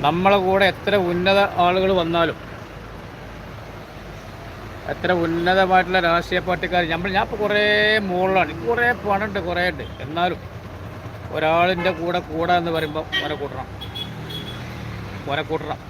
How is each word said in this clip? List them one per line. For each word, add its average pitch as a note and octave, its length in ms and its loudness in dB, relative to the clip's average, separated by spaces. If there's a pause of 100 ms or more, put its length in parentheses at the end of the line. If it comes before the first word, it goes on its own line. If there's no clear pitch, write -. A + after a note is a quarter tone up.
നമ്മളെ F#3 380 6
കൂടെ F#3+ 300 4
എത്ര G3+ 220 0 (160)
ഉന്നത F#3 280 4 (240)
ആളുകൾ F#3+ 280 4 (100)
വന്നാലും, E3 360 2 (2500)
എത്ര F3 160 -4 (140)
ഉന്നതമായിട്ടുള്ള F3+ 840 4
രാഷ്ട്രീയ F3 420 2
പാർട്ടിക്കാർ, F3 340 0 (100)
നമ്മൾ, F3 240 -2
ഞാൻ A3 120 2
ഇപ്പൊ A#3 140 -6
കുറേ G#3 220 2 (460)
മുകളിലാണ്, F#3 400 4
എനിക്ക് E3+ 200 -6
കുറേ A#3+ 200 4 (160)
പണമുണ്ട്, G3+ 420 0
കുറേ F3 220 0
ഉണ്ട്, C3 140 -8 (200)
എന്നാലും E3+ 340 0 (960)
ഒരാളിൻ്റെ E3+ 580 4 (100)
കൂടെ F3 160 0 (120)
കൂടാ E3 300 2
എന്ന് E3+ 160 -2
പറയുമ്പോൾ D#3 280 -2 (200)
ഓനെ D3 160 -2
കൂട്ടണം, C3 260 -6 (1700)
ഓനെ D3+ 180 -2
കൂട്ടണം. D#3 280 -4 (100)